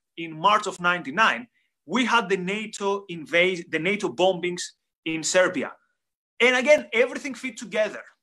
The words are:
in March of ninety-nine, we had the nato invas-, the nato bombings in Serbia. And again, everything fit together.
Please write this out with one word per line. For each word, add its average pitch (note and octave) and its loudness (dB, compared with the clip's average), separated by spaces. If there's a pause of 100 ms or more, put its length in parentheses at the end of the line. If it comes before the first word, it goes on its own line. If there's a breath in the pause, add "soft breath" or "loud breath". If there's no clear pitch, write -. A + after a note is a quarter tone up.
(160)
in E3 -10
March G3+ 4
of F3+ -8
ninety-nine, E3+ 0 (380)
we A#3 0
had A3 2
the G3 2
nato G3+ -4
invas-, E3+ 0
the D#3+ -2
nato G3+ -2
bombings F3 0 (420)
in D#3+ -6
Serbia. D#3 2 (640)
And B3 4
again, C4 4
everything C4 0
fit - -10
together. G3+ -4 (180)